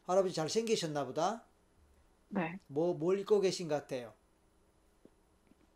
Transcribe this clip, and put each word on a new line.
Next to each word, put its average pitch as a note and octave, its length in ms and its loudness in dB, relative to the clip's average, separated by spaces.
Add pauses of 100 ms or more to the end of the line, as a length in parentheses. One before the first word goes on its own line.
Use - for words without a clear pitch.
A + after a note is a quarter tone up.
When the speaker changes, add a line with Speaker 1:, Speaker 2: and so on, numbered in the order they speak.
Speaker 1:
할아버지 F#3 280 4
잘생기셨나 D#3+ 720 0
보다? E3 380 -2 (840)
Speaker 2:
네. F#3 380 -4
Speaker 1:
뭐, E3 260 0
뭘 F3 260 0
입고 G3 220 2
계신 F3+ 260 0
것 D3+ 80 0
같아요? B2 380 -6 (1600)